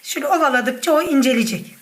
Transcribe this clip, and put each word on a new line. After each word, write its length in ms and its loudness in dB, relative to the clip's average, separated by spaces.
Şöyle 240 -6
ovaladıkça 640 0
o 100 4
inceleyecek. 800 0